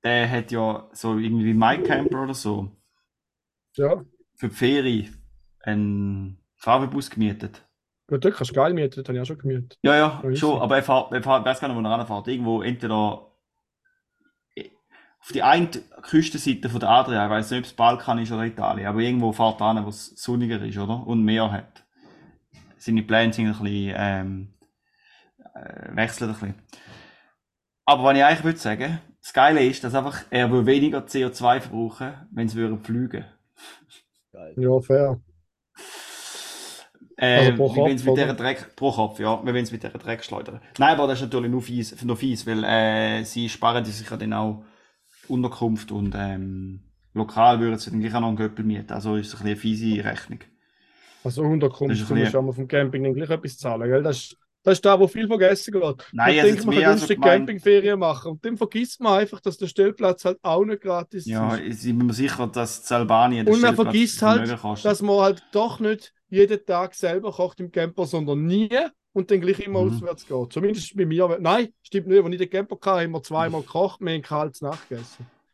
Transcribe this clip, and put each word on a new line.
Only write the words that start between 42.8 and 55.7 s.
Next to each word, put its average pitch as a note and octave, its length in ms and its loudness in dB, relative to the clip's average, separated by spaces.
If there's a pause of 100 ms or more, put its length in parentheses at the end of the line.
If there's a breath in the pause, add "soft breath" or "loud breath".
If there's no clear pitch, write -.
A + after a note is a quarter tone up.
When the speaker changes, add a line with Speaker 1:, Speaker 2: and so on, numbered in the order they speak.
Speaker 1:
sie A#2 240 -6
sparen A#2 340 0
die A2 80 -8
sich G#2+ 180 -12
ja A2+ 60 -10
dann G#2+ 160 -6
auch G#2+ 320 -4 (640 soft breath)
Unterkunft A#2+ 640 -4
und, G2+ 260 -4
ähm, F#2+ 640 -8 (320)
lokal A2+ 460 4
würden A2+ 180 0
sie - 140 -10
dann A2 80 -2
gleich A2 160 -4
auch A#2+ 60 0
noch A2+ 80 -2
einen G#2+ 80 -4
Göppel A2 260 -4
mieten. G#2+ 300 -4
Also G#2+ 220 -4
ist G#2 120 -4
es - 60 -16
ein G#2 100 -16
bisschen G#2+ 40 -2
eine G#2 100 -2
fiese A2 480 -2
Rechnung. - 340 -10 (840 soft breath)
Speaker 2:
Also B2+ 200 -4
Unterkunft, D3 480 0
Speaker 1:
Das G#2+ 80 0
ist G#2+ 60 -6
ein - 20 -12
Speaker 2:
du A2+ 80 -2
musst A2+ 120 4
Speaker 1:
bisschen B2+ 120 2
Speaker 2:
auch C3 60 0
mal C3 80 -4
vom C3 140 -8
Camping C#3 360 0
dann C3+ 100 0
gleich D3 160 -4
etwas D#3+ 280 -6
zahlen, A#2 320 -4
gell? C3 120 4
Das D3 160 0
ist, - 200 -16 (260)
das F#3+ 140 6
ist - 80 -2
da, G3 140 8
wo G3 80 8
viel A3 200 -4
vergessen G3 460 2